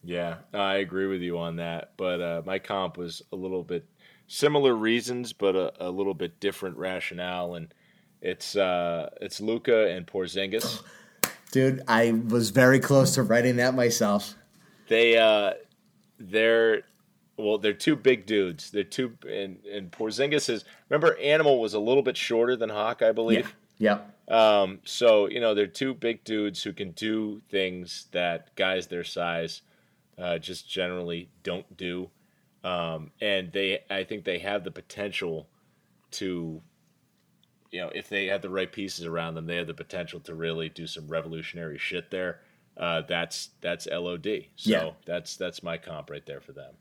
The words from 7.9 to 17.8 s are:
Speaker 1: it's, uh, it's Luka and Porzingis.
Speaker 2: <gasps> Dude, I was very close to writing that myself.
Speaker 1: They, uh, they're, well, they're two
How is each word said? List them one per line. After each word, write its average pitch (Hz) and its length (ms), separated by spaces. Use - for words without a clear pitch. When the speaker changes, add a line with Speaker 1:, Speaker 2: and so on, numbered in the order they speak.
Speaker 1:
it's, - 340
uh, 87 560
it's - 180
Luka 110 500
and 87 180
Porzingis. 98 760
Speaker 2:
<gasps> - 360
Dude, 131 360
I 117 240
was 113 380
very 127 300
close 135 360
to 131 80
writing 120 340
that 127 180
myself. 117 600
Speaker 1:
They, 113 300
uh, 107 360
they're, 113 640
well, 107 220
they're 104 140
two 147 220